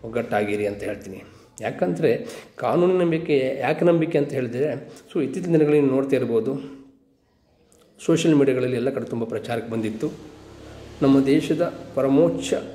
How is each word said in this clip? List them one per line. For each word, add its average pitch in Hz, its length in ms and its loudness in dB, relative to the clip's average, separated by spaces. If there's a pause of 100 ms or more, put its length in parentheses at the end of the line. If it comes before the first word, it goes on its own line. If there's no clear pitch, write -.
ಒಗ್ಗಟ್ಟಾಗಿರಿ 104 600 -2
ಅಂತ 101 160 -6
ಹೇಳ್ತೀನಿ. 98 400 -10 (380)
ಯಾಕಂದರೆ 143 640 0 (300)
ಕಾನೂನಿನ 175 440 2
ನಂಬಿಕೆ, 156 600 0
ಯಾಕೆ 135 240 0
ನಂಬಿಕೆ 165 340 4
ಅಂತ 143 140 -2
ಹೇಳಿದ್ರೆ, 127 600 -4 (220)
so, 139 100 0
ಇತ್ತೀಚಿನ 170 280 -4
ದಿನಗಳಲ್ಲಿ 151 280 6
ನೀವು 135 140 4
ನೋಡ್ತಾ 135 220 0
ಇರ್ಬೋದು, 120 440 0 (1400)
ಸೋಷಿಯಲ್ 165 320 4
ಮೀಡಿಯಾಗಳಲ್ಲಿ 127 400 2
ಎಲ್ಲ 120 140 -2
ಕಡೆ 127 140 -6
ತುಂಬ 117 200 -6
ಪ್ರಚಾರಕ್ಕೆ 113 480 -6
ಬಂದಿತ್ತು. 110 380 -4 (920)
ನಮ್ಮ 135 240 6
ದೇಶದ 156 480 0 (200)
ಪರಮೋಚ್ಚ 139 600 2 (200)